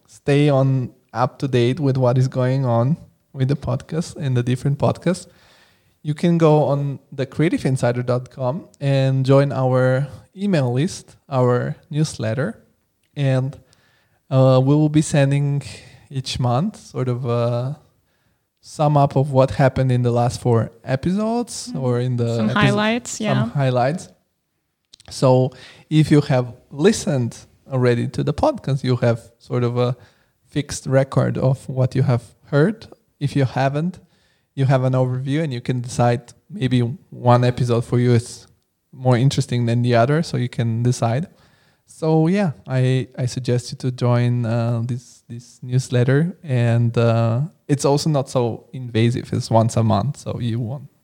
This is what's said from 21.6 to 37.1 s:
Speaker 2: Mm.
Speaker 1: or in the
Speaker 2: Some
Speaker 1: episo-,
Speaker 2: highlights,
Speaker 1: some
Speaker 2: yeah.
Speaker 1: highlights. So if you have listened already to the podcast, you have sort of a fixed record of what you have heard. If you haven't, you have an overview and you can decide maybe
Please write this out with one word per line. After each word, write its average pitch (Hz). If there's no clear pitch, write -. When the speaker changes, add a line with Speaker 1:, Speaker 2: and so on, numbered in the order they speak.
Speaker 2:
Mm. 185
Speaker 1:
or 123
in 127
the 117
Speaker 2:
Some 110
Speaker 1:
episo-, -
Speaker 2:
highlights, 226
Speaker 1:
some 220
Speaker 2:
yeah. 208
Speaker 1:
highlights. 131
So 127
if 151
you 147
have 127
listened 143
already 123
to 143
the 139
podcast, 214
you 123
have 113
sort 123
of 120
a 123
fixed -
record 131
of 131
what 127
you 131
have 117
heard. 165
If 139
you 139
haven't, 143
you 135
have 127
an 131
overview 131
and 143
you 120
can 127
decide 120
maybe 123